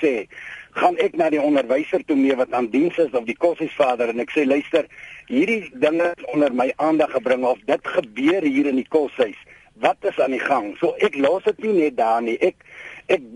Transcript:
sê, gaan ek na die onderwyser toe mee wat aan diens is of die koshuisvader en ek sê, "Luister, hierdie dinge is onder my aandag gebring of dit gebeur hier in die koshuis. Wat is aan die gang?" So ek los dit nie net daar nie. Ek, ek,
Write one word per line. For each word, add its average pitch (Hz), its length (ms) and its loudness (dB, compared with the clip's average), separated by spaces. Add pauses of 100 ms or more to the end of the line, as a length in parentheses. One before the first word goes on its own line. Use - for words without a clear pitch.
sê, 123 260 0 (440)
gaan 180 260 2
ek - 180 0
na 160 140 2
die 151 120 2
onderwyser 143 640 0
toe 151 100 0
mee 135 200 4
wat 123 180 -2
aan 123 140 0
diens 143 300 0
is 156 160 0
of 120 120 -2
die 117 100 -6
koshuisvader 131 760 0
en 117 100 -4
ek 117 120 -6
sê, 151 160 2
"Luister, 143 400 0 (400)
hierdie 226 460 0
dinge 160 440 0
is - 160 -16
onder 147 200 2
my 127 240 0
aandag 156 340 2
gebring 127 320 0
of 127 220 0
dit - 180 0
gebeur 156 580 -2
hier 143 260 0
in 131 80 -2
die 131 140 -2
koshuis. 127 480 0 (380)
Wat 139 260 0
is 196 180 -4
aan 131 120 2
die 127 140 -4
gang?" 107 320 -2
So - 220 -2
ek 208 160 0
los 143 280 2
dit - 200 -2
nie 214 100 0
net 151 240 2
daar 113 240 2
nie. 117 160 -2
Ek, 180 180 0 (520)
ek, 190 160 0 (120)